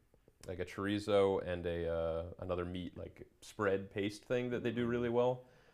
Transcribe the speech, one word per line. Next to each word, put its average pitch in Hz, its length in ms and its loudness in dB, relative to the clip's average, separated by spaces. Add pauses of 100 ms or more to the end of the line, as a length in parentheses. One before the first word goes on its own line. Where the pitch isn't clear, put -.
(480)
like 90 120 -6
a 90 60 -4
chorizo 101 840 4
and 87 180 -2
a, 85 260 0
uh, 82 320 0 (180)
another 90 240 -2
meat, 90 300 -6
like, 87 300 -12 (160)
spread 98 500 0
paste 104 340 -2
thing 123 260 0
that 117 100 0
they 120 80 0
do 117 160 0
really 120 240 0
well. 123 360 2 (280)